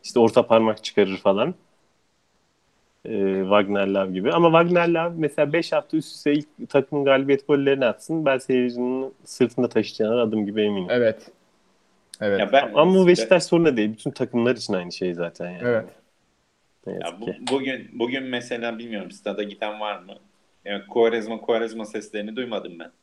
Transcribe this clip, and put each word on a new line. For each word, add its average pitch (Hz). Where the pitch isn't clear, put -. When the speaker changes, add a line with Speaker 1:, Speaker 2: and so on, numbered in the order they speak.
Speaker 1:
İşte -
orta 117
parmak 113
çıkarır 95
falan. 107
Ee, 98
Wagner 98
Love 98
gibi. 98
Ama 170
Wagner 175
Love 170
mesela 147
beş 170
hafta 156
üst -
üste 147
ilk 147
takımın 143
galibiyet 139
gollerini 139
atsın. 156
Ben 135
seyircinin 127
sırtında 123
taşıyacağına 110
adım 110
gibi 104
eminim. 101
Speaker 2:
Evet. 117
Evet. 101
Speaker 3:
Ya 101
ben 139
Speaker 1:
Ama 170
bu 190
Speaker 3:
ben 180
Speaker 1:
Beşiktaş 175
sorunu 170
da 135
değil. 107
Bütün 135
takımlar 123
için 107
aynı 87
şey 90
zaten 85
yani. 90
Speaker 2:
Evet. 120
Speaker 1:
Ne 92
yazık 92
Speaker 3:
Ya 87
bu-, 117
Speaker 1:
ki. -
Speaker 3:
bugün, 135
bugün 127
mesela 120
bilmiyorum 104
stada 101
giden 104
var 104
mı? 92
Yani 101
Quaresma, 113
Quaresma 113
seslerini 107
duymadım 110
ben. 82